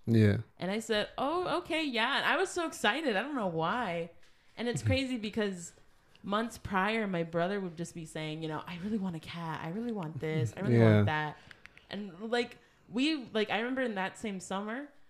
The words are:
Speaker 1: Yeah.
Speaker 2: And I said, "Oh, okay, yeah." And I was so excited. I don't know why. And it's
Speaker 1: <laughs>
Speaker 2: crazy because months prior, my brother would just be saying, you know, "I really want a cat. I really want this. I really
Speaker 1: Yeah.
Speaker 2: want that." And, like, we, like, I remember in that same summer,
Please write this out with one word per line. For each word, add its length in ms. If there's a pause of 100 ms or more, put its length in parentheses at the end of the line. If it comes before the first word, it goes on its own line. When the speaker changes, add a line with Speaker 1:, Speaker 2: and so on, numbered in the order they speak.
Speaker 1:
Yeah. 320 (200)
Speaker 2:
And 120
I 100
said, 280 (100)
"Oh, 400
okay, 260
yeah." 340
And 80
I 100
was 120
so 180
excited. 500
I 60
don't 120
know 140
why. 600 (460)
And 120
it's 140
Speaker 1:
<laughs> 80
Speaker 2:
crazy 280
because 540 (500)
months 360
prior, 480
my 160
brother 380
would 160
just 180
be 120
saying, 360
you 60
know, 180
"I 160
really 160
want 180
a 40
cat. 420
I 80
really 220
want 280
this. 360
I 40
really 180
Speaker 1:
Yeah. 160
Speaker 2:
want 120
that." 300 (540)
And, 220 (180)
like, 260 (320)
we, 460
like, 160
I 80
remember 240
in 140
that 220
same 220
summer, 480 (220)